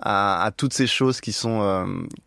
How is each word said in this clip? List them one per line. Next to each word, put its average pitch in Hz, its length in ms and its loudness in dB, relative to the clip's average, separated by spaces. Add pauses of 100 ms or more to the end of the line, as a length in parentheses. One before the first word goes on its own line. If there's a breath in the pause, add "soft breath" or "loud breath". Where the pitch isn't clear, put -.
à, 98 420 2
à 107 80 0
toutes 135 220 -2
ces 131 140 2
choses 131 340 0
qui 110 100 -6
sont, 113 300 -2
euh, 95 240 2 (420)